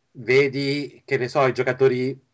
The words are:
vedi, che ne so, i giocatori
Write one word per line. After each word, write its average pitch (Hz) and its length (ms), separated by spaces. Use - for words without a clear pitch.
vedi, 135 920
che 135 140
ne 127 100
so, 139 180
i 123 60
giocatori 131 640